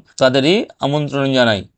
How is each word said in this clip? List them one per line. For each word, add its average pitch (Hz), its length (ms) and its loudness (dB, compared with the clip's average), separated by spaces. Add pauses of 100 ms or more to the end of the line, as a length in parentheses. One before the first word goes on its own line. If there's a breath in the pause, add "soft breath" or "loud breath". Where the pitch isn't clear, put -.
(180 soft breath)
তাদেরই 135 380 2 (240)
আমন্ত্রণ 139 520 -2
জানাই। 117 280 2 (180)